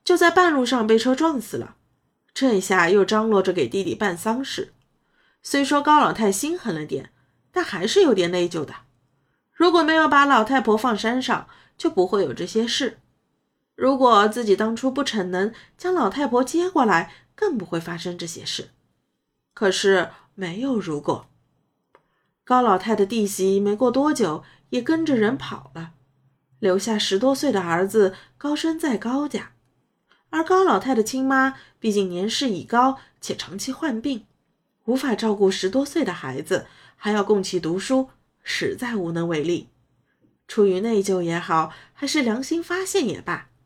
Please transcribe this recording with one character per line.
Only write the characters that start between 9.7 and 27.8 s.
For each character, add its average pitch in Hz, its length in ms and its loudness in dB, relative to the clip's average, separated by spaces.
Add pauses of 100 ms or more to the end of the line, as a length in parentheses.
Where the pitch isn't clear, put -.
果 339 120 4
没 320 120 2
有 311 120 4
把 285 180 6
老 262 180 4
太 262 180 2
婆 220 160 2
放 233 180 0
山 233 260 -2
上， 214 260 -4 (300)
就 330 120 -2
不 185 180 2
会 202 160 0
有 131 100 -2
这 170 120 -6
些 220 220 -2
事。 233 320 -4 (760)
如 262 220 2
果 226 300 6
自 220 180 -4
己 202 100 4
当 220 200 -2
初 262 140 -2
不 277 140 -2
逞 185 280 -4
能， 190 220 -2 (240)
将 370 160 -4
老 269 160 0
太 277 180 -2
婆 247 160 2
接 339 260 -2
过 294 160 2
来， 190 260 0 (240)
更 381 220 -2
不 185 80 -6
会 170 140 -6
发 170 180 -6
生 175 200 -8
这 175 80 -10
些 - 200 -14
事。 - 240 -10 (840)
可 202 160 0
是 190 420 2 (220)
没 185 280 -8
有 262 180 -2
如 156 220 -6
果。 143 260 -4 (1160)
高 254 160 2
老 214 160 4
太 220 180 -2
的 196 100 2
弟 208 220 -2
媳 196 320 0
没 202 160 0
过 247 160 2
多 277 220 0
久 165 300 -2 (260)
也 247 120 -2
跟 320 240 0
着 294 100 2
人 226 220 2
跑 - 380 -14
了， 165 160 -14 (680)
留 190 200 2
下 220 180 -2
十 196 220 -2
多 269 160 2
岁 269 160 0
的 196 100 0
儿 175 240 0